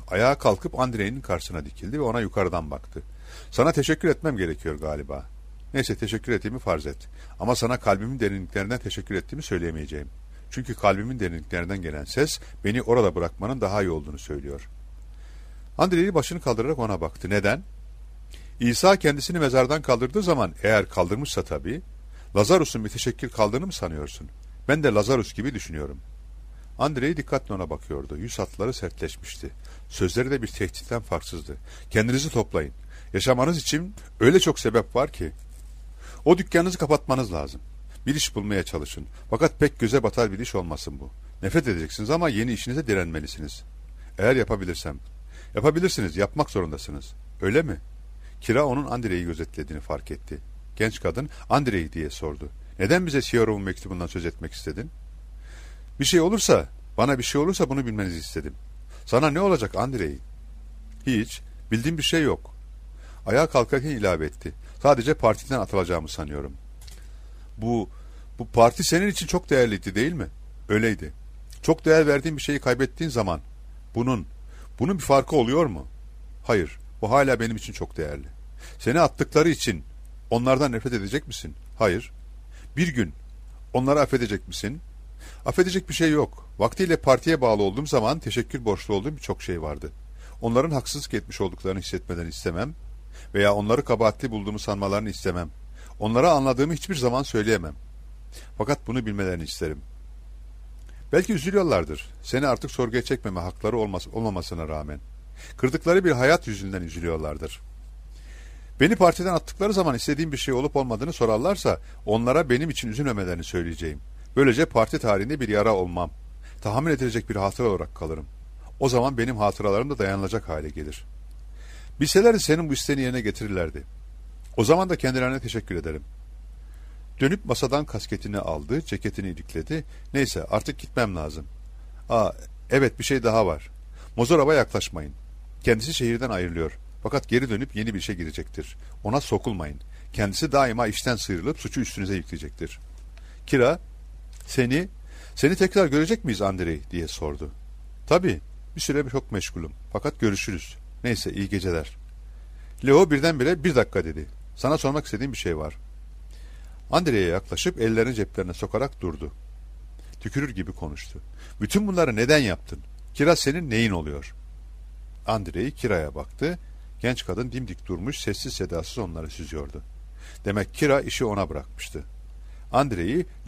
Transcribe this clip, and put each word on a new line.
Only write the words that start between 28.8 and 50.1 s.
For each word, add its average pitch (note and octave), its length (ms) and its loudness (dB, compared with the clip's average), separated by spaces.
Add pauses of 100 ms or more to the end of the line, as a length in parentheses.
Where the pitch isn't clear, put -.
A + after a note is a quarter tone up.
Sözleri B2 420 0
de C3+ 100 0
bir G#2+ 60 -4
tehditten - 540 -4
farksızdı. D#2 560 -6 (320)
"Kendinizi B2 400 4
toplayın. F2+ 440 0 (400)
Yaşamanız C3 440 4
için E3+ 380 -2 (240)
öyle D3+ 200 10
çok E3 200 4
sebep A2+ 360 2
var C#3 160 2
ki. D#2+ 200 -6 (920)
O F3 120 10
dükkanınızı F3 400 4
kapatmanız C3 560 2
lazım. C#2+ 280 -4 (440)
Bir C#3 100 2
iş - 200 -2
bulmaya G2+ 280 2
çalışın. D2 420 -6 (240)
Fakat C#3+ 300 2
pek D3 200 2
göze A#2 240 4
batar A2 280 2
bir G2 80 -6
iş - 160 -4
olmasın D2+ 440 -4
bu. C2+ 100 -12 (340)
Nefret C3+ 240 2
edeceksiniz F#2+ 420 -2
ama E3 200 4
yeni A2+ 240 2
işinize A#2+ 340 -4
direnmelisiniz. D#2+ 760 -2 (540)
Eğer A#2 180 6
yapabilirsem." F#2 640 -2 (560)
"Yapabilirsiniz, C3 600 2
yapmak G2+ 320 2
zorundasınız." D2 640 -4 (280)
"Öyle A2 200 4
mi?" A#2 160 0 (640)
Kira C3 240 4
onun C3+ 200 0
Andrei'yi A2 400 -2
gözetlediğini D#2 560 -6
fark - 300 -6